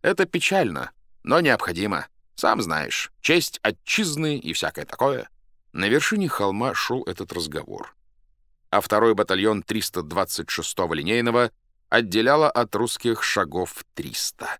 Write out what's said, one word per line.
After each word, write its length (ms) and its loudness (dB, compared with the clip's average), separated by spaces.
Это 240 2
печально, 640 0
но 180 4
необходимо. 680 0
Сам 260 2
знаешь, 500 -4
честь 400 0
отчизны 760 -2
и 160 -8
всякое 320 -4
такое». 460 -2
На 160 0
вершине 400 2
холма 460 0
шёл 300 -4
этот 280 -8
разговор. 640 -8
А 140 2
второй 320 4
батальон 480 2
триста 400 -4
двадцать 480 -4
шестого 420 -4
линейного 600 0
отделяло 640 4
от 240 0
русских 480 -2
шагов 600 -2
триста. 640 -8